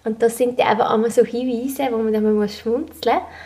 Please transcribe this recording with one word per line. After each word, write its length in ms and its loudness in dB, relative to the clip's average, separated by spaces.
Und 160 -4
das 160 2
sind 240 0
dann 120 4
eben 220 2
immer 160 2
so 140 4
Hinweise, 680 -4
wo 60 -2
man 160 0
dann 220 2
muss 240 -2
schmunzeln 560 -2
muss. 100 -2